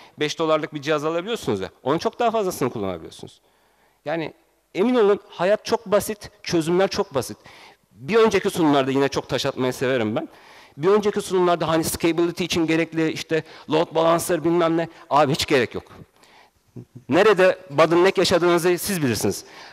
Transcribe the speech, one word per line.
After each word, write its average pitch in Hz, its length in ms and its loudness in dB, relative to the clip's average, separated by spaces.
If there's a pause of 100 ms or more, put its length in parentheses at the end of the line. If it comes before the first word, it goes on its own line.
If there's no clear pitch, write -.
(200)
beş 151 200 -4
dolarlık 156 340 0
bir 147 80 -10
cihaz 147 240 -2
alabiliyorsunuz 170 560 -4
ya, 92 80 -10 (140)
onun 143 140 0
çok - 220 -4
daha 240 120 0
fazlasını 185 380 -2
kullanabiliyorsunuz. 92 720 -10 (640)
Yani 156 280 -6 (420)
emin 233 200 0
olun 208 240 4 (100)
hayat 196 360 -2
çok 226 200 -4
basit, 202 460 -4 (120)
çözümler 175 440 0
çok 190 260 -6
basit. 117 240 -6 (540)
Bir 135 240 -6
önceki 208 340 2
sunumlarda 143 420 2
yine 139 160 2
çok - 220 -6
taş 135 160 -2
atmayı 127 280 -2
severim 123 420 -2
ben. 165 140 -6 (480)
Bir 147 100 -2
önceki 208 340 2
sunumlarda 175 460 0
hani 160 160 0
scalability 170 600 -2
için 165 240 -2
gerekli 160 440 0
işte 160 320 -4 (260)
load 156 260 0
balancer 165 480 0
bilmem 165 340 2
ne. 165 120 -4 (200)
Abi 139 220 4
hiç - 140 -2
gerek 127 300 0
yok. 90 80 -10 (1300)
Nerede 185 500 4 (100)
bottleneck 170 480 4
yaşadığınızı 175 600 2
siz 180 240 -6
bilirsiniz. 107 440 -2 (280)